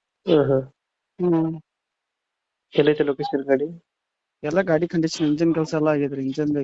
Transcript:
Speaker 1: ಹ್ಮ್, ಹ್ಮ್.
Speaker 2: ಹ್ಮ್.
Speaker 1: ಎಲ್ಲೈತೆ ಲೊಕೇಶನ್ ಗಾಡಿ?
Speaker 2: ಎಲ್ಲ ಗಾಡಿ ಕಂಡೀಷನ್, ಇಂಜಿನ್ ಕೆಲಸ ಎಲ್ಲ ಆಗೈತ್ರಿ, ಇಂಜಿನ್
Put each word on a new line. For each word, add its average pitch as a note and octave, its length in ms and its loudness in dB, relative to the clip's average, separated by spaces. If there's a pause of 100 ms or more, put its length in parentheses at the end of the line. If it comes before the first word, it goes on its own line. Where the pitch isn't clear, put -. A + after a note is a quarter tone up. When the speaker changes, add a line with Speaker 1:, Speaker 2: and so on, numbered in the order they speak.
(260)
Speaker 1:
ಹ್ಮ್, D3+ 180 4
ಹ್ಮ್. C3 200 0 (540)
Speaker 2:
ಹ್ಮ್. E3 320 0 (1200)
Speaker 1:
ಎಲ್ಲೈತೆ D3+ 300 2
ಲೊಕೇಶನ್ C#3 400 -2
ಗಾಡಿ? C#3 240 0 (760)
Speaker 2:
ಎಲ್ಲ D#3 200 0
ಗಾಡಿ E3 260 0
ಕಂಡೀಷನ್, D#3+ 380 -2
ಇಂಜಿನ್ D#3+ 280 2
ಕೆಲಸ D#3+ 200 -2
ಎಲ್ಲ D#3 140 0
ಆಗೈತ್ರಿ, C#3+ 340 -2
ಇಂಜಿನ್ D3 420 -2